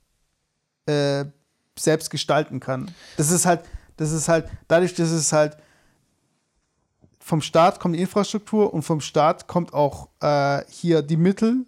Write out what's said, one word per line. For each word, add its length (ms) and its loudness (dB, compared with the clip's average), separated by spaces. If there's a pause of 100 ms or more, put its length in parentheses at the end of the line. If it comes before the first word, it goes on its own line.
(880)
äh, 380 0 (520)
selbst 320 0
gestalten 500 -2
kann. 320 -8 (260)
Das 140 0
ist 140 2
halt, 160 2 (360)
das 140 -4
ist 160 -4
halt, 220 2 (180)
dadurch, 260 2
dass 180 0
es 220 -2
halt 240 2 (1600)
vom 220 -4
Staat 380 2
kommt 160 -2
die 60 -2
Infrastruktur 720 0
und 100 -2
vom 180 -2
Staat 460 0
kommt 260 -4
auch, 360 -2 (120)
äh, 480 0
hier 320 0
die 160 -2
Mittel, 500 2